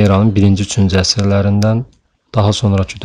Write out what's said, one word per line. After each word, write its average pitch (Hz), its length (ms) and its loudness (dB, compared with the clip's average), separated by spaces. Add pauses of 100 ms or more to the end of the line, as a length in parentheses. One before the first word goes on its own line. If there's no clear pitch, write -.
eranın 101 320 2
birinci, 98 320 2
üçüncü 95 380 0
əsrlərindən 101 800 -2 (500)
daha 104 180 2
sonrakı 98 520 -2